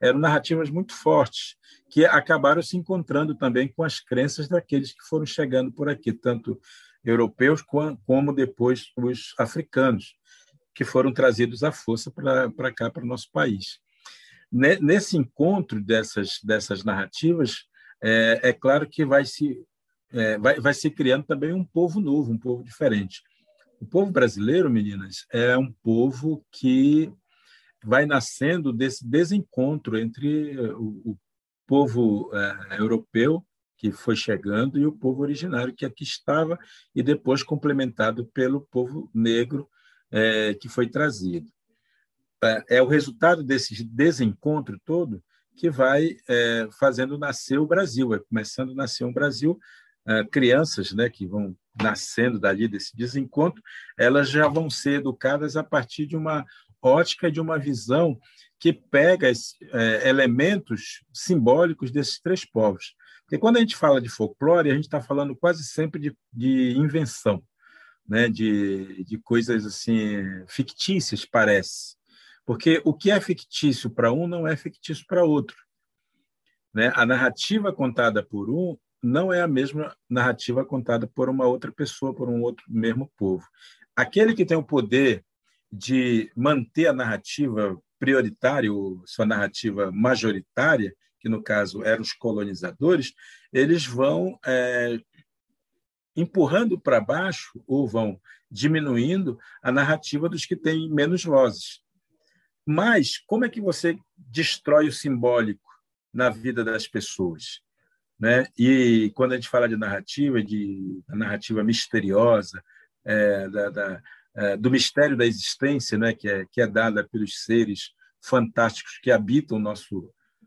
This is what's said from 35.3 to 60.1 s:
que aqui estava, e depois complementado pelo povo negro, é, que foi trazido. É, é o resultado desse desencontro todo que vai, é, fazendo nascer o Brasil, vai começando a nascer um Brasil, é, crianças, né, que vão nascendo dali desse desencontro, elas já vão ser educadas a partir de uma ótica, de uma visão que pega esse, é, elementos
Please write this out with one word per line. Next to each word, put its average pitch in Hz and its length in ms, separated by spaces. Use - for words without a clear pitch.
que - 100
aqui 120 180
estava, 156 560
e 135 80
depois 135 400
complementado 127 840
pelo 131 340
povo 127 500
negro, 117 560
é, 110 440
que 101 120
foi 117 220
trazido. 92 580
É, 110 360
é 131 40
o 127 40
resultado 147 580
desse 123 400
desencontro 127 1000
todo 156 400
que - 140
vai, 139 480
é, 117 400
fazendo 135 380
nascer 139 400
o 151 80
Brasil, 147 420
vai 107 120
começando 113 520
a - 20
nascer 131 300
um 123 80
Brasil, 143 460
é, 110 160
crianças, 127 680
né, 113 180
que 101 160
vão 98 280
nascendo 113 600
dali 101 280
desse 101 280
desencontro, 135 640
elas 135 320
já 151 180
vão 156 220
ser 143 300
educadas 139 540
a 156 80
partir 147 440
de 151 100
uma 156 300
ótica, 160 500
de 151 120
uma 160 160
visão 135 600
que 165 140
pega 170 560
esse, 117 260
é, 113 380
elementos 135 1040